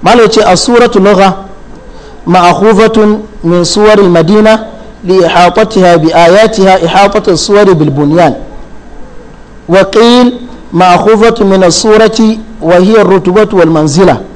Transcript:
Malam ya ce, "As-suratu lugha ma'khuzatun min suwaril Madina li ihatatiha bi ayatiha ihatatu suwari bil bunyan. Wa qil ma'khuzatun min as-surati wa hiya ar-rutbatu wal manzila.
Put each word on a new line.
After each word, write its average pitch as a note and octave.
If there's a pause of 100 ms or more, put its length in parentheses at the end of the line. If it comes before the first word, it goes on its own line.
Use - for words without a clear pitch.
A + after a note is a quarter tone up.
Malam A#3
ya F#3+
ce, G#3
"As-suratu A3+
lugha F#3+ (800)
ma'khuzatun G#3 (240)
min F3
suwaril G3+
Madina G#3+ (380)
li F#3+
ihatatiha F3
bi D#3+
ayatiha F#3+
ihatatu G3
suwari G3+
bil D3+
bunyan. D3 (1300)
Wa F#3+
qil A#3+ (340)
ma'khuzatun G3+
min F#3+
as-surati A3 (220)
wa E3
hiya G#3+
ar-rutbatu F#3+
wal E3+
manzila. D#3 (160)